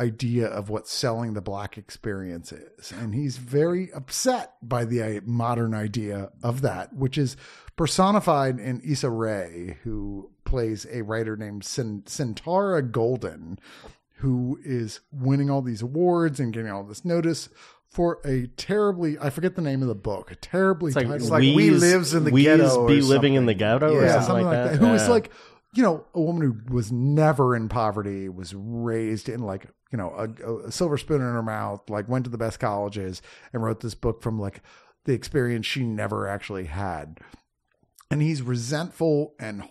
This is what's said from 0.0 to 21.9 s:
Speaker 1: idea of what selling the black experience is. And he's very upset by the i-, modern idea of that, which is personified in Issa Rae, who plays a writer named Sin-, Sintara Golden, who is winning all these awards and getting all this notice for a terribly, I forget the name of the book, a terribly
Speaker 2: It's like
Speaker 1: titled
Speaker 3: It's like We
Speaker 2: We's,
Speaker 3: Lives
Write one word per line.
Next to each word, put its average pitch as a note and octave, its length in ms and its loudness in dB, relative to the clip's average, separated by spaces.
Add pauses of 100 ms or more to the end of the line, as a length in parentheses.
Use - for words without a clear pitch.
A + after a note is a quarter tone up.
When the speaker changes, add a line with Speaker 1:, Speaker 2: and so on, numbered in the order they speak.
Speaker 1:
idea A#2 460 0
of G2+ 220 -6
what G#2+ 200 -6
selling A#2 460 -4
the G#2 80 -6
black G2 360 -10
experience F#2+ 720 -10
is. - 400 -20
And G#2+ 220 -8
he's C3 240 -4
very D#3+ 540 -2
upset A3+ 680 -4
by A#2+ 220 -2
the A#2 180 -2
i-, G#2+ 220 -4
modern A#2 500 0
idea G#2 560 -6 (120)
of A#2+ 200 -2
that, G2 320 -4
which C3+ 240 -2
is C3 180 -2 (400)
personified D#3 840 2
in B2 260 -6
Issa C#3 260 -2
Rae, F#2+ 720 -4
who G#2 460 -8 (140)
plays A2+ 460 -2
a A#2+ 120 -6
writer A2 340 -4
named G#2 280 -10
Sin-, G#2+ 420 -6
Sintara D#3+ 840 -2
Golden, G#2 680 -2 (600)
who B2+ 460 -2
is A#2+ 360 -6 (120)
winning C#3 380 0
all C#3 120 0
these A#2 200 -6
awards E3 580 2
and A#2 120 -2
getting A2+ 180 -6
all G2 140 -8
this G#2 200 -14
notice E3+ 440 0 (420)
for E3+ 360 0
a C3 220 0
terribly, F#3 680 0
I C#3+ 120 -2
forget F3+ 260 -2
the F3+ 60 -2
name C3+ 180 0
of C3 80 0
the A2+ 60 0
book, G2 360 -6
a F2 40 -16
terribly F#3 560 0
Speaker 2:
It's C3 60 0
like B2+ 100 2
Speaker 1:
titled B2+ 160 -2
Speaker 3:
It's A#2 80 0
like C#3 100 6
We C#3 140 8
Speaker 2:
We's, D#3+ 260 8
Speaker 3:
Lives F3 340 6